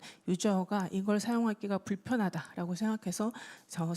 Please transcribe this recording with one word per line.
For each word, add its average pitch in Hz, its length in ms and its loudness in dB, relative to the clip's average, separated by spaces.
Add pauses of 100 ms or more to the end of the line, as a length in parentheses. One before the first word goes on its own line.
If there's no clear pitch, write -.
(260)
유저가 185 680 2
이걸 202 260 2
사용하기가 214 600 0
불편하다라고 185 960 -2
생각해서 214 580 0 (360)
저, 170 280 -2